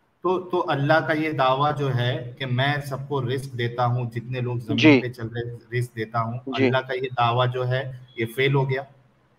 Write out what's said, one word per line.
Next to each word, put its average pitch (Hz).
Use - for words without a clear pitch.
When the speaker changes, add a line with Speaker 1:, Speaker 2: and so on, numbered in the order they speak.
Speaker 1:
तो, 180
तो 180
अल्लाह 156
का 160
ये 156
दावा 135
जो 139
है 120
कि 135
मैं 139
सबको 139
रिस्क 131
देता 120
हूँ, 120
जितने 127
लोग 123
जमीन 110
Speaker 2:
जी। 143
Speaker 1:
पे 123
चल 120
रहे 117
रिस्क 123
देता 110
हूँ, 117
Speaker 2:
जी। 131
Speaker 1:
अल्लाह 131
का 131
ये 127
दावा 120
जो 127
है, 127
ये 113
फेल 135
हो 135
गया? 135